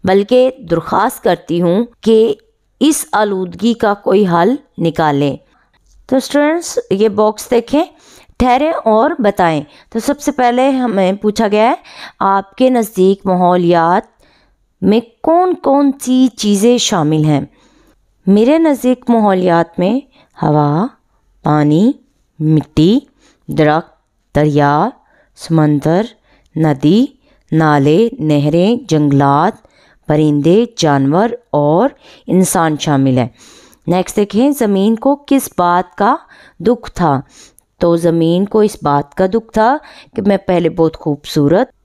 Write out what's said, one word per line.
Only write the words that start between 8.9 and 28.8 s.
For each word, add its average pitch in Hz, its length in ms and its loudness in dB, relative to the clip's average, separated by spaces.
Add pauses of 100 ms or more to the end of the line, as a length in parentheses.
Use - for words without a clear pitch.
बताएं। 175 480 0 (280)
तो 226 80 -6
सबसे 285 320 -4
पहले 247 380 0
हमें 202 460 0
पूछा 208 320 -2
गया 214 200 2
है, 320 100 -2 (420)
आपके 196 500 0
नज़दीक 196 560 0
माहौलियात 180 840 2 (760)
में 202 180 2 (220)
कौन 349 340 0
कौन 277 380 0
सी 254 340 0
चीज़ें 208 520 0
शामिल 156 440 0
हैं? 143 220 0 (800)
मेरे 226 340 4
नज़दीक 254 500 0
माहौलियात 185 680 0
में 214 240 -2 (360)
हवा, 151 500 0 (560)
पानी, 151 500 2 (460)
मिट्टी, 156 680 0 (420)
दरख्त, 151 460 -2 (400)
दरिया, 147 580 0 (460)
समंदर, 156 680 0 (480)
नदी, 156 640 0 (340)
नाले, 156 580 2 (100)
नहरें, 156 680 0